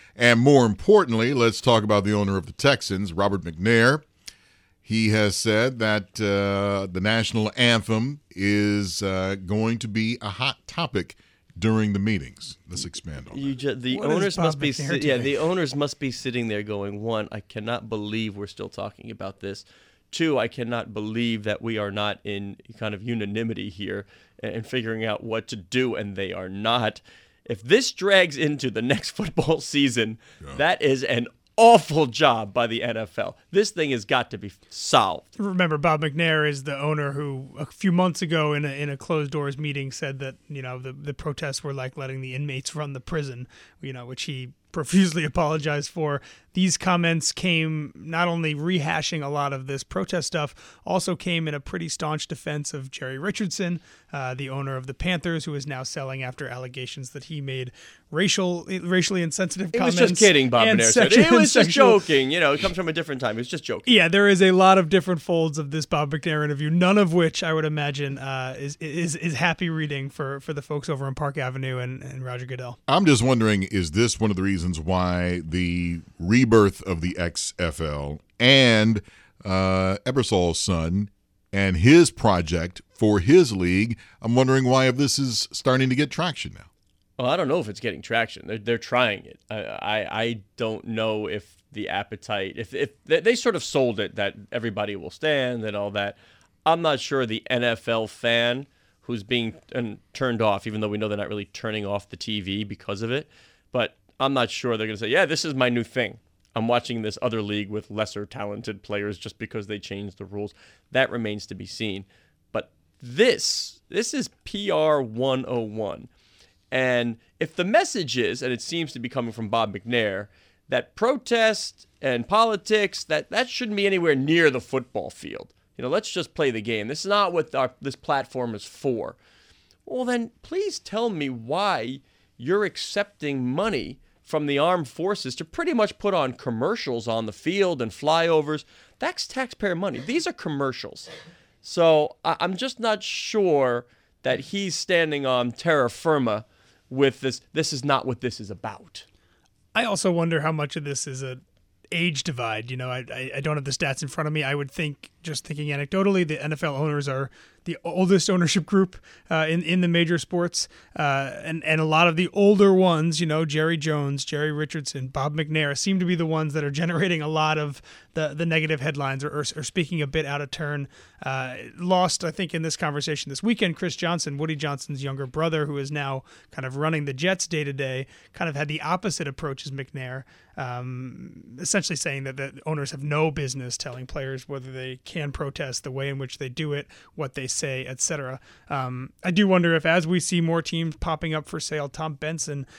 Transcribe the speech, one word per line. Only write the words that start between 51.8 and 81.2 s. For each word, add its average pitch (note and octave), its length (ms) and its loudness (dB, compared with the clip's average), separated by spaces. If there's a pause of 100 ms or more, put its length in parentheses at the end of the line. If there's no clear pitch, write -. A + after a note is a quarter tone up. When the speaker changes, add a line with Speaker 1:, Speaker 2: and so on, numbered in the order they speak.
Speaker 3:
staunch D3+ 400 -6
defense D3+ 460 -8
of C3 160 -10
Jerry C3 280 -10
Richardson, F3 640 -4 (320)
uh, C3 220 -6
the C3+ 160 -8
owner C3+ 260 -6
of B2+ 100 -10
the C3+ 60 -10
Panthers, E3 540 -2
who D#3 80 -6
is C#3 120 -8
now C3 160 -8
selling C3+ 400 -8
after B2+ 240 -8
allegations B2+ 640 -10
that C3+ 140 -14
he D#3 160 -8
made C3 320 -6 (380)
racial, F3+ 540 2 (180)
racially F3+ 400 2
insensitive F3+ 500 -2
Speaker 2:
It A#3 80 2
was F#3 140 4
Speaker 3:
comments F#3+ 180 6
Speaker 2:
just E3+ 100 -2
kidding, D3 280 8
Bob A#2 180 6
Speaker 3:
and A3 100 6
Speaker 2:
McNair A2+ 140 6
said. A#3+ 220 6
Speaker 3:
sexual A#3 100 12
Speaker 2:
It D#4+ 160 8
was D4+ 140 6
just G#3+ 140 8
Speaker 3:
sexual A#3 320 8
Speaker 2:
joking. C3+ 300 4
You E3 100 2
know, D3 120 6
it D3 80 0
comes F#3 160 0
from F#3 100 -2
a D#3+ 60 0
different D3+ 300 -4
time. G#2+ 140 0
It A2+ 40 -4
was B2 80 -8
just - 160 -8
joking. E3+ 300 4
Speaker 3:
Yeah, F3 140 8
there G3+ 200 6
is F#3+ 140 6
a F#3+ 80 10
lot F#3 260 10
of F3 140 4
different F3+ 320 2
folds E3 340 2
of D3 140 -4
this D3+ 160 -2
Bob D3 260 0
McNair D3+ 320 0
interview, D3 240 -2
none F3+ 300 6
of F3+ 160 4
which E3+ 280 2
I E3 120 0
would D#3+ 100 0
imagine, C#3+ 540 -4
uh, C3 400 -8
is, C#3+ 200 -10
is, D#3+ 380 -4
is E3 200 -4
happy E3 340 0
reading D3 400 -4
for, C#3 300 -8
for D#3 120 -8
the C#3+ 80 -8
folks D3 300 -6
over C#3 160 -4
on C3+ 80 -4
Park C#3 240 -4
Avenue C3 400 -4
and, B2+ 240 -8
and C3 200 -10
Roger B2+ 220 -8
Goodell. B2 420 -10
Speaker 1:
I'm F3 200 4
just C3 160 8
wondering, A2 400 6
is F2+ 300 0
this A2+ 280 2
one A2 80 4
of G2+ 80 0
the F#2 60 0
reasons F2+ 360 0
why F2+ 640 0
the F2 600 -2 (160)
rebirth G#2+ 640 6
of F2 180 -2
the F2 160 -4
X - 420 -4
F E2+ 220 -2
L D2 400 -4 (180)
and, A2+ 640 6 (440)
uh, F#2+ 600 2
Ebersol's G#2 560 2
son F2+ 480 0 (440)